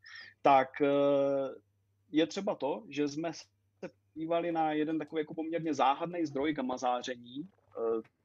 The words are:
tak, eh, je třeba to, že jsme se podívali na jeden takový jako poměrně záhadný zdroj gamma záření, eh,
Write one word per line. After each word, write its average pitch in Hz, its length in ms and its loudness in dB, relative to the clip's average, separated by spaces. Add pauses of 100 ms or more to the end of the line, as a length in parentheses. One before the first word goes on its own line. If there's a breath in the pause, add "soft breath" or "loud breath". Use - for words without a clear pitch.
(420 loud breath)
tak, 135 260 8 (120)
eh, 147 60 6 (1200)
je 156 160 4
třeba 196 280 -4
to, 175 340 -4
že 147 200 -2
jsme 156 240 -6
se - 580 -18 (220)
podívali 170 400 -2
na 160 200 0
jeden 151 260 0
takový 156 220 -4
jako 151 140 -6
poměrně 160 400 -4
záhadný 156 520 0
zdroj 139 260 -2
gamma 127 260 -4
záření, 123 640 -4
eh, 113 580 -4 (240)